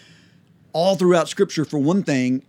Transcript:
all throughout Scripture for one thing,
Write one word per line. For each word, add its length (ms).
all 240
throughout 320
Scripture 380
for 140
one 240
thing, 460